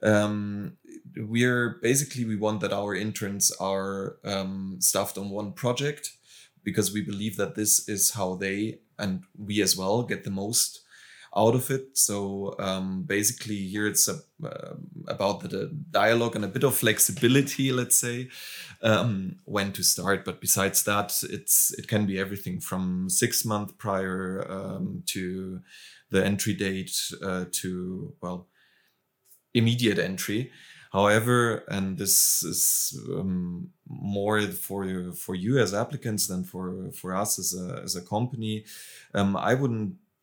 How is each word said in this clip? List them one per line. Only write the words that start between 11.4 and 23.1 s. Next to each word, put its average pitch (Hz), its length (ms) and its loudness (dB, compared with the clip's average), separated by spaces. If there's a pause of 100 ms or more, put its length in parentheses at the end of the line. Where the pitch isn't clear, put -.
of 127 160 0
it. 135 260 -4
So, 98 600 0
um, 95 460 -2
basically 104 520 0
here 101 300 -2
it's 101 200 4
a, 98 100 -2 (280)
um, - 420 -12 (220)
about 98 320 -2
the, 92 80 -8
the 95 220 -4 (200)
dialogue 113 460 4
and 104 80 -2
a 98 40 -4
bit 123 140 -2
of 135 120 4
flexibility, 131 960 4
let's 123 240 2
say, 123 320 0 (540)
um, 98 640 4
when 101 280 -2
to 90 100 -6
start. 95 440 2
But 92 160 -8
besides 98 420 2
that, 104 380 0
it's, - 560 2
it - 100 -10
can 104 160 4
be 95 140 0
everything 95 420 -4
from 92 480 -2
six - 380 2